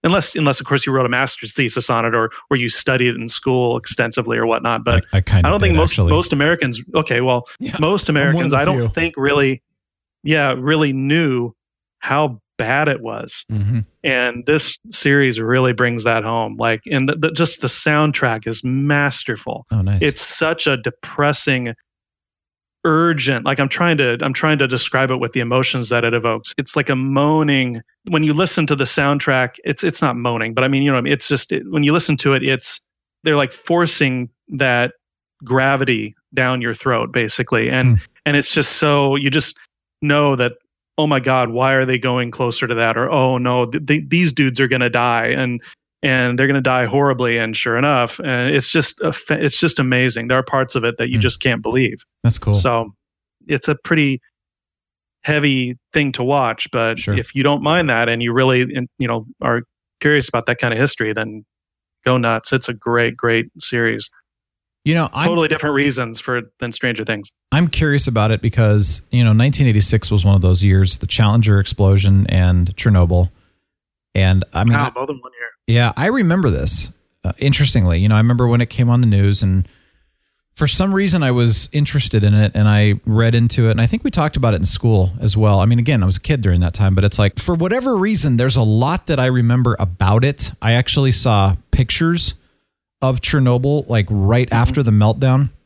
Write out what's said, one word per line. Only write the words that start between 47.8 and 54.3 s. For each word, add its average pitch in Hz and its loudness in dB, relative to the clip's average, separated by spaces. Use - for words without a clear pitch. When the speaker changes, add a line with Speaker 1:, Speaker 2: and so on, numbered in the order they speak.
Speaker 1:
and 131 -2
it's 135 -2
just, - -2
a 156 -2
fa-, - -6
it's 139 -2
just 160 -2
amazing. 127 -2
There 131 0
are 131 -2
parts 131 -4
of 117 -2
it 120 -2
that 123 -4
you 123 -2
Speaker 2:
Hmm. - 2
Speaker 1:
just - -2
can't 117 -2
believe. 117 -2
Speaker 2:
That's 117 2
cool. 104 0
Speaker 1:
So 113 0
it's 147 -2
a 151 0
pretty 143 -2